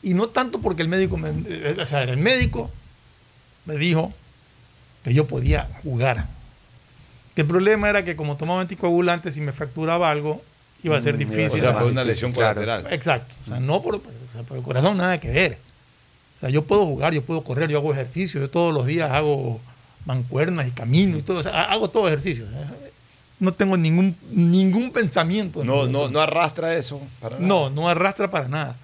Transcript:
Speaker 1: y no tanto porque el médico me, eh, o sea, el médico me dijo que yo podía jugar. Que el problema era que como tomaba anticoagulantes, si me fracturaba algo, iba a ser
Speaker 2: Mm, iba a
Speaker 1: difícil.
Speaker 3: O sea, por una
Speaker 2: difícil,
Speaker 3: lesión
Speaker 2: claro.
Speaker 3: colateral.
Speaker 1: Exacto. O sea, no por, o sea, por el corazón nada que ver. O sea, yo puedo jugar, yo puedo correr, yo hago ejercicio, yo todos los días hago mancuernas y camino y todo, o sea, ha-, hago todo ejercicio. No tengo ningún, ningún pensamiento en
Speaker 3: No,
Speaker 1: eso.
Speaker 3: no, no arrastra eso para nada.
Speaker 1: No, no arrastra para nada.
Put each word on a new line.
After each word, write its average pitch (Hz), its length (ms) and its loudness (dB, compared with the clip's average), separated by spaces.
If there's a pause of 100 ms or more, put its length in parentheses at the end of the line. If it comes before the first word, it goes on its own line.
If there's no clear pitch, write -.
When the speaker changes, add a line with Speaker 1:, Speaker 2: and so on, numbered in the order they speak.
Speaker 1:
y 185 140 0
no 214 140 2
tanto 254 300 -2
porque 185 220 -2
el 165 60 0
médico 185 300 0
me, 160 120 -4 (180)
eh, 160 320 -4
o 165 60 -2
sea, 139 180 0
el 123 140 -2
médico 233 540 0 (920)
me 151 120 -6
dijo 170 340 2 (920)
que 120 100 0
yo 147 140 4
podía - 420 0 (140)
jugar. 127 420 0 (1080)
Que 170 60 2
el 147 60 2
problema 202 420 4
era 202 140 2
que 170 120 -4
como 147 200 -4
tomaba 170 260 -2
anticoagulantes, 175 720 0
si 151 60 -6
me 143 120 -4
fracturaba 160 580 0
algo, 151 300 -2 (420)
iba 156 140 2
a - 40 2
ser 143 140 2
Speaker 2:
Mm, - 60 -2
iba 107 80 -2
a 110 80 -4
Speaker 1:
difícil. 160 220 0
Speaker 3:
O 123 120 2
sea, - 80 4
por 120 120 2
una 127 120 0
Speaker 2:
difícil, 120 40 0
Speaker 3:
lesión 123 240 -2
Speaker 2:
claro. 110 300 2
Speaker 3:
colateral. 107 320 -4
Speaker 1:
Exacto. 147 400 -2 (120)
O - 40 -14
sea, 120 100 -6
no 147 220 0
por, 349 140 -4
o 392 60 -8 (320)
sea, 117 100 -12
por 131 140 -12
el 127 60 -8
corazón 139 340 2
nada 180 220 0
que - 100 -8
ver. 160 280 2 (800)
O - 40 -20
sea, 131 80 -4
yo 147 140 2
puedo 202 220 4
jugar, 147 280 0
yo 147 80 0
puedo 160 220 -4
correr, 151 260 -2
yo 147 80 0
hago 147 160 0
ejercicio, 139 480 -4
yo 135 80 -4
todos 170 240 2
los 131 140 0
días 156 240 0
hago 135 500 0 (440)
mancuernas 131 640 -2
y 123 40 -4
camino 151 480 2
y - 20 -6
todo, 180 160 -2
o 160 60 -4
sea, - 80 -4
ha-, 196 200 0
hago 214 180 0
todo 202 180 2
ejercicio. 139 380 -2 (920)
No 185 140 4
tengo 190 240 2
ningún, 170 380 4 (160)
ningún 190 600 4
pensamiento 175 680 0
en 117 60 -2
Speaker 3:
No, 139 160 2
Speaker 1:
eso. 127 80 0
Speaker 3:
no, 143 180 0
no 143 100 0
arrastra 160 560 0
eso 143 240 -4 (200)
para 113 160 -8
nada. 175 120 -2
Speaker 1:
No, 170 220 4
no 151 180 -2
arrastra 185 440 0
para 143 160 -2
nada. 135 360 -4